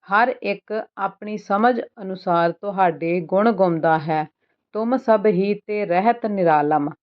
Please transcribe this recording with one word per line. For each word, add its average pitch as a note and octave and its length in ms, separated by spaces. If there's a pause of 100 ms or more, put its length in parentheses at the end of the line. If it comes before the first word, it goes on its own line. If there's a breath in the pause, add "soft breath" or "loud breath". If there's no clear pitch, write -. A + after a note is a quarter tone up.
ਹਰ A#3 260 (100)
ਇੱਕ G3+ 300 (260)
ਆਪਣੀ G#3 400
ਸਮਝ A3+ 400 (220)
ਅਨੁਸਾਰ F3+ 520
ਤੁਹਾਡੇ F#3 720
ਗੁਣ G#3 260
ਗਾਉਂਦਾ E3+ 480
ਹੈ। D#3 260 (500)
"ਤੁਮ A#3 220
ਸਭ A3 300
ਹੀ G3 260 (140)
ਤੇ G#3 180
ਰਹਿਤ G#3 400
ਨਿਰਾਲਮ" D3+ 640 (140)